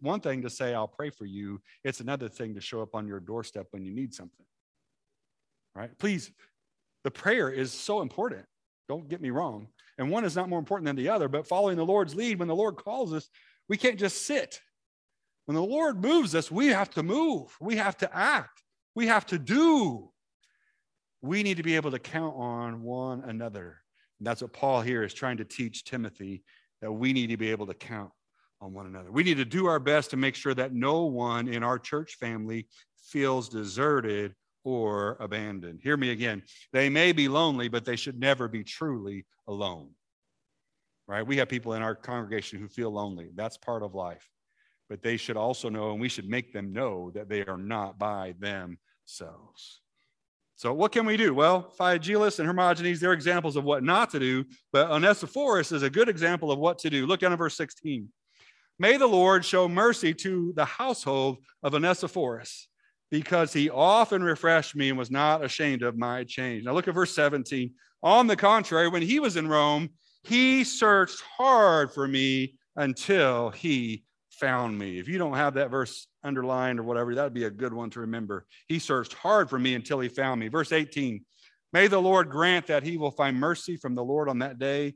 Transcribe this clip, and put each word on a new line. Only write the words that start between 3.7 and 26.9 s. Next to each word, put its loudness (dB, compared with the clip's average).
when -14
you -12
need -10
something, -20
right? -14
Please, -4
the -2
prayer 0
is -4
so -4
important. -6
Don't -8
get -10
me -4
wrong. -6
And -4
one -2
is -2
not -4
more -4
important -4
than -2
the -2
other, 0
but -4
following 0
the 0
Lord's 0
lead, -2
when -4
the -2
Lord 0
calls -6
us, -6
we -2
can't 0
just -2
sit. -4
When -4
the 0
Lord -2
moves 2
us, -2
we 2
have 2
to -4
move. -2
We -4
have -2
to -4
act. -2
We 0
have 4
to -4
do. 2
We -2
need 0
to -6
be 0
able 0
to -4
count -6
on -6
one -8
another. -10
And -10
that's -4
what -12
Paul 2
here -2
is -8
trying -6
to -8
teach -10
Timothy, -10
that -8